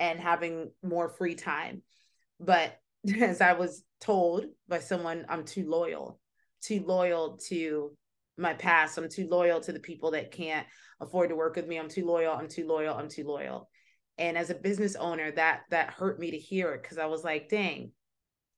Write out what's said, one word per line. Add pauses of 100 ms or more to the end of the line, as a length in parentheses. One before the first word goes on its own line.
and
having (100)
more
free
time. (560)
But (280)
<laughs>
as
I
was (180)
told (220)
by
someone,
"I'm
too
loyal, (440)
too
loyal (120)
to (420)
my
past.
I'm
too
loyal
to
the
people
that
can't (320)
afford
to
work
with
me.
I'm
too
loyal.
I'm
too
loyal.
I'm
too
loyal." (480)
And
as
a
business
owner,
that,
that
hurt
me
to
hear
it,
'cause
I
was
like,
"Dang, (680)